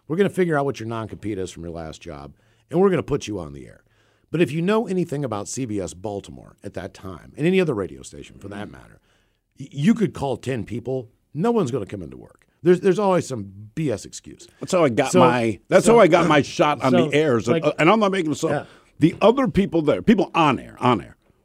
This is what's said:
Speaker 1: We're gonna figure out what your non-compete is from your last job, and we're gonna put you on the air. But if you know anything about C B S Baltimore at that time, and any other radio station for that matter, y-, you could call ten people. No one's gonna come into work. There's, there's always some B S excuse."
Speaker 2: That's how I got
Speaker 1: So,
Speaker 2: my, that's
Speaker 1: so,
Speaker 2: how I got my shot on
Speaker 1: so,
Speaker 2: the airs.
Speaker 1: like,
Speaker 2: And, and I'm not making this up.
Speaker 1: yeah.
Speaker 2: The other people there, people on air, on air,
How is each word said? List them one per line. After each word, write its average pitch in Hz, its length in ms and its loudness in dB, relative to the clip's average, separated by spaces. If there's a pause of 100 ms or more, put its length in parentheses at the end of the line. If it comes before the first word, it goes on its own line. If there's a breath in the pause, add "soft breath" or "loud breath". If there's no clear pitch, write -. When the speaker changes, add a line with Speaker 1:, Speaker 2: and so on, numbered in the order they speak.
Speaker 1:
We're 156 80 -6
gonna 196 120 2
figure 170 300 0
out 139 60 0
what 139 160 -6
your 113 80 -10
non-compete 107 500 -8
is 92 120 -8
from 82 120 -16
your 85 100 -10
last 80 300 -12
job, 73 320 -16 (360)
and 165 100 0
we're 196 100 4
gonna 151 120 0
put 131 240 -6
you 104 120 -8
on 78 140 -12
the 67 140 -18
air. 50 180 -20 (460)
But 156 100 0
if 143 100 2
you 160 120 -4
know 214 240 0
anything 170 380 -4
about 104 240 -6
C 131 160 -8
B 107 160 -6
S 82 140 -8
Baltimore 87 720 -12
at 98 100 -14
that 92 200 -12
time, 80 420 -18
and 139 100 -4
any 185 140 2
other 156 140 -2
radio 78 280 -8
station - 360 -20
for 98 100 -18
that 98 220 -12
matter, 57 300 -20 (580)
y-, 139 120 -16
you 160 240 2
could 165 200 -2
call 131 220 -4
ten 120 280 -6
people. 117 460 -8 (220)
No 196 180 -2
one's 202 200 0
gonna 117 160 -4
come 98 160 -10
into 65 140 -14
work. - 300 -20 (160)
There's, 175 180 4
there's 185 180 2
always 190 280 0
some 104 480 -12
B 156 160 -2
S 101 140 -6
excuse." - 440 -20 (120)
Speaker 2:
That's - 120 -8
how 175 120 4
I 143 40 6
got 127 240 0
Speaker 1:
So, 180 80 6
Speaker 2:
my, 120 480 2
that's 175 180 4
Speaker 1:
so, 233 80 8
Speaker 2:
how 233 60 8
I 190 80 8
got 170 180 4
my 151 160 4
shot 147 400 0
on 135 100 2
Speaker 1:
so, 165 160 4
Speaker 2:
the 139 80 -4
airs. 139 300 2
Speaker 1:
like, 165 180 2
Speaker 2:
And, 147 140 2
and 156 120 4
I'm 220 100 4
not 196 100 2
making 185 200 -2
this 135 120 -4
up. 160 80 0
Speaker 1:
yeah. 143 140 -4 (340 soft breath)
Speaker 2:
The 170 240 4
other 254 260 4
people 170 340 0
there, 123 200 0
people 196 320 4
on 147 240 2
air, 113 220 -16
on 120 200 2
air, - 160 -18 (280)